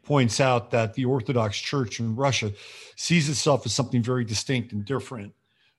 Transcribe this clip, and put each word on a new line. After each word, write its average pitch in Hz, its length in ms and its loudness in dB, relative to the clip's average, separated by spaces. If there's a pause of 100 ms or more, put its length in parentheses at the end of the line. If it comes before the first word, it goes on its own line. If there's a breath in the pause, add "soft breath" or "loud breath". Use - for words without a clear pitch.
points 135 380 2
out 123 300 2
that 110 240 0
the 131 100 -2
Orthodox 120 540 0
Church 127 420 -4
in 113 160 -2
Russia 120 360 0 (440 loud breath)
sees 165 320 2
itself 139 380 2
as 107 60 -4
something 123 300 0
very 123 220 0
distinct 117 480 -4
and 104 120 -6
different 120 480 -8 (460)